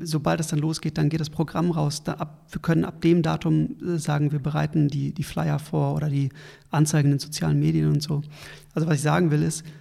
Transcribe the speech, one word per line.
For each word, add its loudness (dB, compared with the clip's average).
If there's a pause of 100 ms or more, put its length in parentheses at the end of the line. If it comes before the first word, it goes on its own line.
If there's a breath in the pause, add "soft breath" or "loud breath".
"Sobald 0
es -2
dann 0
losgeht, -2
dann 2
geht -2
das -4
Programm -2
raus, -2
da -4
ab, -10
wir -6
können 2
ab -10
dem 4
Datum, 0
äh, -2
sagen, 0
wir -2
bereiten 0
die, -2
die -4
Flyer -2
vor -2
oder -2
die 0 (400 loud breath)
Anzeigen 4
in 4
den 0
sozialen -2
Medien" 2
und 2
so. -2 (520 loud breath)
Also 0
was 2
ich 0
sagen 2
will 4
ist, -2 (160 loud breath)